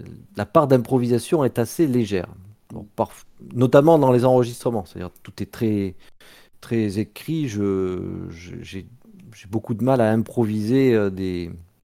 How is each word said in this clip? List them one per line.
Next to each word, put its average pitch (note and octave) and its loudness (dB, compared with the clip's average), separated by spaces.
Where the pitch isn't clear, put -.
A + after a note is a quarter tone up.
la G#2 -4
part D3+ 2
d'improvisation B2 2
est A#2+ -2
assez A#2+ 0
légère. G#2 0
Bon, - -14
parf-, - -6
notamment C#3+ 6
dans C3+ 4
les A#2+ 4
enregistrements, A#2+ 0
c'est-à-dire F2+ -12
tout - -12
est G2 -10
très, G2+ -2
très G#2+ -2
écrit, D3 -6
je, F#2 -4
je, F2 -16
j'ai, F#2 -14
j'ai - -20
beaucoup A2 -6
de G#2+ -4
mal C3 2
à A2 4
improviser, A2+ 2
euh, G#2 2
des, F2+ -6